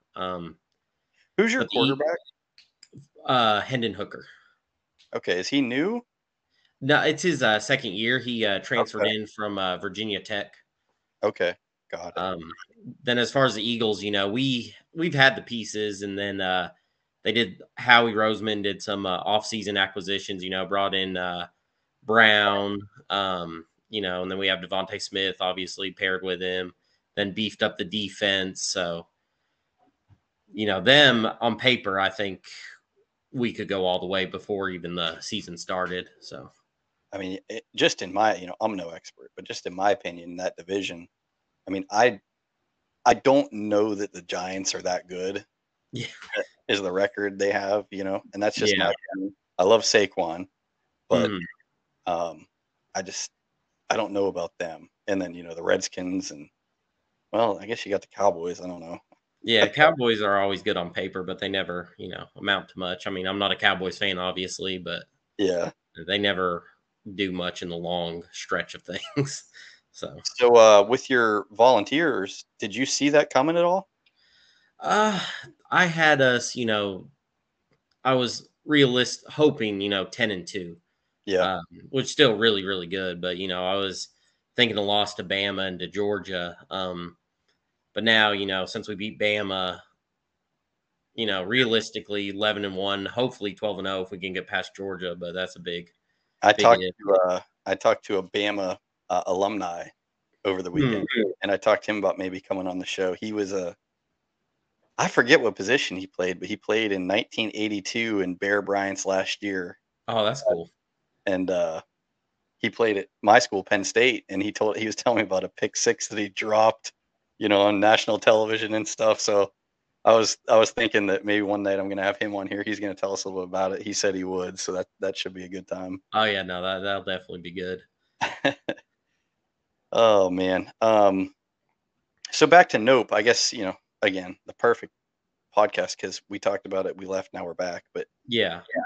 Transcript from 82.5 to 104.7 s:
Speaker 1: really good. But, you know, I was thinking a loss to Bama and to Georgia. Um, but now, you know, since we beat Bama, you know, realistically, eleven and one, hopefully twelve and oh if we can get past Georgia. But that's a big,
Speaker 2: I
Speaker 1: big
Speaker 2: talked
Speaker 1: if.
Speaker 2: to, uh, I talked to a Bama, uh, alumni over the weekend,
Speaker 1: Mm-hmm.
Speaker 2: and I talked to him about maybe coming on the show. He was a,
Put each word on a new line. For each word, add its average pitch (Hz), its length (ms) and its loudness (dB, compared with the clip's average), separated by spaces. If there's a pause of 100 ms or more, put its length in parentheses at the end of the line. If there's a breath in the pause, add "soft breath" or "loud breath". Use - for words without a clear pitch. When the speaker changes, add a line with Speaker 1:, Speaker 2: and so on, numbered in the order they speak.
Speaker 1:
really 92 240 -6
good. 90 320 -6
But, 90 180 -4
you 95 100 -6
know, 90 180 -4
I 95 100 0
was 98 320 -6 (480)
thinking 110 220 2
a 104 40 0
loss 101 340 0
to 101 80 -8
Bama 98 440 -2
and 90 120 -8
to 90 80 -8
Georgia. 92 720 -6 (120)
Um, 90 460 -8 (800)
but 104 100 -6
now, 110 280 4
you 101 140 -2
know, 95 200 -2
since 101 220 -8
we 107 80 -8
beat 107 240 -8
Bama, 95 600 -2 (1300)
you 113 120 -2
know, 95 160 -2
realistically, 107 880 0
eleven 101 340 -2
and 95 120 -6
one, 98 300 -2
hopefully 117 480 -4
twelve 98 240 -4
and 95 100 -6
oh 95 140 -4
if 92 80 -10
we 98 80 -12
can 92 160 -8
get 92 140 -6
past 92 280 -6
Georgia. 92 420 -8
But 87 160 -10
that's 92 220 -6
a 90 40 -20
big, 87 300 -10 (520)
Speaker 2:
I 101 140 8
Speaker 1:
big 110 160 8
Speaker 2:
talked 98 100 6
Speaker 1:
if. 92 160 -6
Speaker 2:
to, 101 140 0 (160)
uh, 90 120 0 (260)
I 98 80 0
talked 107 320 0
to 101 120 -2
a 95 40 -2
Bama, 101 560 -4 (320)
uh, 90 160 0
alumni 92 640 -2 (560)
over 95 180 0
the 87 100 -6
weekend, 110 420 0
Speaker 1:
Mm-hmm. 104 180 0 (100)
Speaker 2:
and 101 100 0
I 95 40 2
talked 101 280 2
to - 80 -6
him 107 60 -2
about 92 200 0
maybe 92 220 -6
coming 92 260 -6
on 90 120 -6
the 92 80 -8
show. 92 280 -2
He 107 180 -8
was 101 200 -2
a, 90 240 -6 (1200)